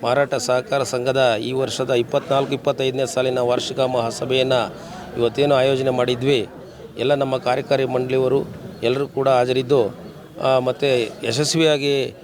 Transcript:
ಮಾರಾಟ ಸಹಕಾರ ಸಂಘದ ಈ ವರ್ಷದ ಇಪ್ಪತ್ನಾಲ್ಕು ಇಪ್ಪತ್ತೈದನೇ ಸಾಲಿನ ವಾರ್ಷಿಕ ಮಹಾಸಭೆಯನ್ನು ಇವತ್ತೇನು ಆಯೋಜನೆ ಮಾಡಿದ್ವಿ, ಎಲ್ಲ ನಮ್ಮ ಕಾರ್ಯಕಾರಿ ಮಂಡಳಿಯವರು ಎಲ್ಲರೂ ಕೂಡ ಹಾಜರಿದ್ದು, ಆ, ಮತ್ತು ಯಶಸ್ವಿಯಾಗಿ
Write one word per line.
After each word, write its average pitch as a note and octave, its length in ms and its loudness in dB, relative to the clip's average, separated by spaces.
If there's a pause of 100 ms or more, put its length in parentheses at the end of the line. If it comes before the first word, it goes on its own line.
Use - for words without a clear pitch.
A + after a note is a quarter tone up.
ಮಾರಾಟ C3+ 320 2
ಸಹಕಾರ B2+ 480 0
ಸಂಘದ B2+ 580 2
ಈ A#2+ 100 -4
ವರ್ಷದ C3 400 -2
ಇಪ್ಪತ್ನಾಲ್ಕು C3+ 640 0
ಇಪ್ಪತ್ತೈದನೇ C3 520 -2
ಸಾಲಿನ B2+ 340 -2
ವಾರ್ಷಿಕ B2 400 -2
ಮಹಾಸಭೆಯನ್ನು B2+ 920 0 (440)
ಇವತ್ತೇನು B2+ 380 2
ಆಯೋಜನೆ C3+ 340 2
ಮಾಡಿದ್ವಿ, B2 580 0 (500)
ಎಲ್ಲ C#3+ 180 2
ನಮ್ಮ C3+ 220 -2
ಕಾರ್ಯಕಾರಿ C3 480 0
ಮಂಡಳಿಯವರು B2+ 580 0 (400)
ಎಲ್ಲರೂ C3 240 0
ಕೂಡ C3+ 220 0
ಹಾಜರಿದ್ದು, B2+ 680 2 (480)
ಆ, C3 160 4
ಮತ್ತು B2+ 420 0 (260)
ಯಶಸ್ವಿಯಾಗಿ C#3+ 960 0